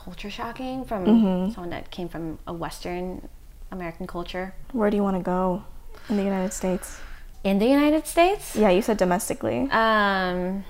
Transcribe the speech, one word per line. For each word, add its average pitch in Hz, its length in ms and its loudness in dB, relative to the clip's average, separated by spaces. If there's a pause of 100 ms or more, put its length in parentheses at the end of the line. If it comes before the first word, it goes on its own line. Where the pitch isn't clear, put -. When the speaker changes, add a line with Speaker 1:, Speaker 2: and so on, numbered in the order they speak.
Speaker 1:
culture 185 260 -12
shocking 254 540 -8
from 190 220 -4
Speaker 2:
Mm-hmm. 190 480 4
Speaker 1:
someone 175 160 -10
that - 200 -10
came 175 200 -8
from 160 360 -8
a 175 60 -8
Western 180 760 -8 (420)
American 180 360 -8
culture. 180 480 -8 (180)
Speaker 2:
Where 208 180 4
do 202 60 2
you 202 60 4
wanna 190 200 2
go 185 420 0 (460)
in 208 80 2
the 196 60 2
United 196 280 0
States? - 480 -4 (420)
Speaker 1:
In 196 160 2
the 214 80 4
United 294 400 4
States? 370 480 2
Speaker 2:
Yeah, 214 160 6
you 180 120 6
said 214 160 0
domestically. 220 760 0
Speaker 1:
Um, 196 960 2